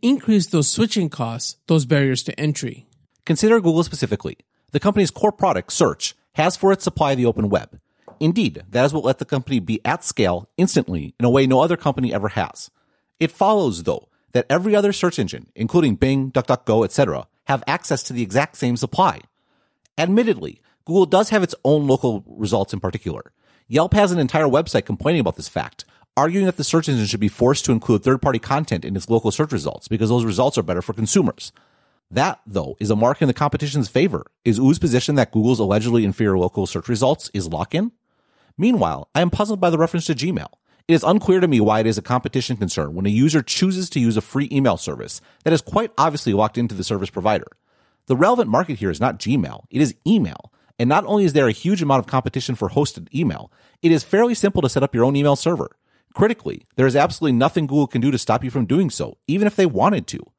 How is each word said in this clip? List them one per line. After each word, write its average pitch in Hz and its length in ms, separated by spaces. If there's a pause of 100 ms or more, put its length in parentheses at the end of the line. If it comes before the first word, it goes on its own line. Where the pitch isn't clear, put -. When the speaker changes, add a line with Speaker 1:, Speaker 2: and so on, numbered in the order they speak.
Speaker 1:
increase 226 420
those 151 240
switching 214 400
costs, 113 560
those 156 220
barriers 139 360
to - 160
entry. 139 460 (400)
Speaker 2:
Consider 220 340
Google 170 240
specifically. - 540 (360)
The 151 60
company's 196 300
core - 220
product, - 400
search, - 420 (200)
has 165 220
for 196 160
its 190 120
supply 147 320
the 123 100
open 110 240
web. 87 300 (400)
Indeed, 160 500
that 123 160
is 143 80
what 143 120
let 127 140
the 135 60
company 131 340
be 104 260
at 151 180
scale 87 540
instantly 107 600
in 120 60
a 120 40
way 135 180
no 131 140
other 165 160
company 131 360
ever 104 160
has. - 400 (500)
It 160 120
follows, 165 520
though, - 260 (240)
that 120 160
every 190 260
other 208 160
search 180 260
engine, 87 380
including 117 400
Bing, 135 360
DuckDuckGo, 117 520
et 95 80
cetera, 87 360 (180)
have 135 200
access 147 380
to 131 100
the 120 100
exact 117 340
same 123 180
supply. 139 460 (760)
Admittedly, 180 640 (240)
Google 185 200
does 185 240
have 208 140
its - 120 (100)
own 147 220
local 123 400
results 104 460
in 98 60
particular. - 520 (360)
Yelp 151 260
has 202 200
an 175 60
entire 156 260
website 139 400
complaining 147 340
about 90 160
this - 140
fact, - 340 (320)
arguing 175 300
that 180 100
the 151 80
search 160 240
engine 120 180
should 98 140
be 104 80
forced 127 380
to 127 80
include 110 280
third-party 131 380
content 135 460
in 98 100
its 92 140
local 113 200
search 151 220
results - 380
because 110 180
those 120 160
results 113 340
are 104 60
better 90 180
for - 120
consumers. - 580 (580)
That, 143 380
though, 85 320
is 104 100
a 107 60
mark 117 260
in 147 60
the 123 60
competition's 143 560
favor. 139 420 (140)
Is 117 160
Wu's 139 180
position 143 360
that 127 180
Google's 110 260
allegedly 110 460
inferior 98 340
local 92 260
search - 220
results 127 460
is 90 140
lock-in? 156 440 (680)
Meanwhile, 113 560
I 147 60
am 175 100
puzzled 208 300
by 180 100
the 165 80
reference 165 280
to 156 100
Gmail. 127 320 (400)
It 165 60
is 160 100
unclear 185 380
to 180 80
me 127 100
why 107 220
it 110 40
is 107 120
a 104 40
competition 127 540
concern 82 400
when 95 100
a 101 40
user 139 340
chooses 185 460
to - 100
use 117 160
a 107 60
free 143 280
email 131 280
service - 420 (240)
that 160 100
is 160 80
quite - 360
obviously 147 360
locked 107 240
into 113 160
the 95 120
service 98 260
provider. 101 360 (580)
The 131 100
relevant 196 340
market 147 300
here 98 100
is 80 120
not 117 180
Gmail, 95 500
it 127 120
is 123 120 (140)
email. 170 460 (260)
And 120 80
not 170 180
only 208 180
is 156 100
there 139 140
a 110 40
huge 180 300
amount 139 200
of - 100
competition 131 420
for 98 160
hosted - 440
email, - 380 (300)
it 165 100
is 160 120
fairly 226 320
simple 196 260
to 131 80
set 135 140
up - 100
your 120 120
own 139 100
email 143 200
server. - 400 (380)
Critically, - 520 (100)
there 131 100
is 131 100
absolutely 147 400
nothing 147 300
Google 139 220
can 127 120
do 135 120
to 127 80
stop 117 240
you 131 80
from 123 160
doing 180 240
so, - 260 (100)
even 196 200
if 202 80
they 190 100
wanted 143 420
to. - 160 (160)